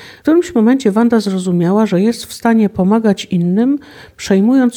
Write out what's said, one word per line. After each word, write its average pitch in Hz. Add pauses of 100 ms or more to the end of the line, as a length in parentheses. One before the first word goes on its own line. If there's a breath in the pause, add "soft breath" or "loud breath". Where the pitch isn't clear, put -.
(180 loud breath)
w -
którymś 339
momencie 233
Wanda 226
zrozumiała, 190
że 190
jest 226
w -
stanie 226
pomagać 202
innym, 196 (380 loud breath)
przejmując 233